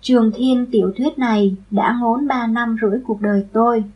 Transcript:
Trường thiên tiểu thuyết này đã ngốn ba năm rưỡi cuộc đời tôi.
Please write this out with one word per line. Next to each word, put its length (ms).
Trường 340
thiên 360
tiểu 260
thuyết 220
này 360
đã 300
ngốn 260
ba 200
năm 340
rưỡi 260
cuộc 140
đời 320
tôi. 300